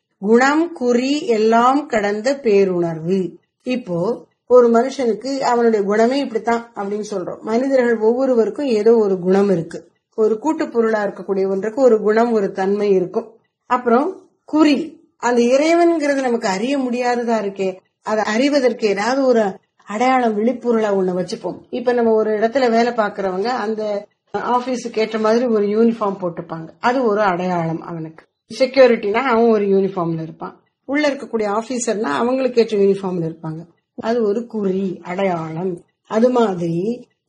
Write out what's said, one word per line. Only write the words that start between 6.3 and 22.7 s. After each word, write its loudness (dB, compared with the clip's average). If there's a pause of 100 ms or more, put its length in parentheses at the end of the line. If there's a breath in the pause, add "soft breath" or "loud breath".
அப்படின்னு -8
சொல்றோம். -8
மனிதர்கள் 0
ஒவ்வொருவருக்கும் 0
ஏதோ 4
ஒரு 2
குணம் 2
இருக்கு. -4 (380)
ஒரு 2
கூட்டு -2
பொருளா 0
இருக்கக்கூடிய -4
ஒன்றுக்கு -4
ஒரு 6
குணம், 2
ஒரு 0
தன்மை 0
இருக்கும். 0 (380)
அப்புறம் 2 (360)
குறி, 2 (380)
அந்த 0
இறைவன்கிறது 2
நமக்கு -2
அறிய -2
முடியாததா -2
இருக்கே, -4 (260)
அதை -2
அறிவதற்கு 0
ஏதாவது 0
ஒரு 4 (440)
அடையாளம், 0
விழிப்பொருளா 0
ஒண்ணு 0
வச்சுப்போம். -6 (120)
இப்ப -2
நம்ம 2
ஒரு 2
இடத்துல 0